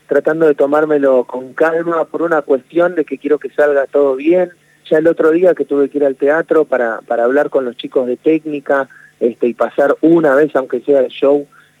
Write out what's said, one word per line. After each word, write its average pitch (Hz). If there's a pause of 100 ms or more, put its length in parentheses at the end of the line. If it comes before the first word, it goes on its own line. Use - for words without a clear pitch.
tratando 156
de 147
tomármelo 143
con 127
calma 165
por 151
una 160
cuestión 165
de 151
que 135
quiero 143
que 131
salga 143
todo 139
bien. 175 (400)
Ya 160
el 156
otro 160
día 170
que 143
tuve 143
que 147
ir 143
al 135
teatro 156
para, 117
para 117
hablar 143
con 135
los 120
chicos 127
de 123
técnica, 151 (300)
este, 120
y 117
pasar 131
una 160
vez, 147
aunque 131
sea 143
el 123
show, 143 (320)